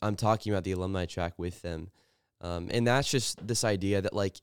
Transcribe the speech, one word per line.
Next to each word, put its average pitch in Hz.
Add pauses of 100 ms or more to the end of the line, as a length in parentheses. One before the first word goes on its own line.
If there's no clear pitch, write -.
I'm 104
talking 110
about 95
the 95
alumni 92
track 85
with 87
them, 85 (500)
um, 87
and 117
that's 127
just -
this 110
idea 98
that, 98
like, 98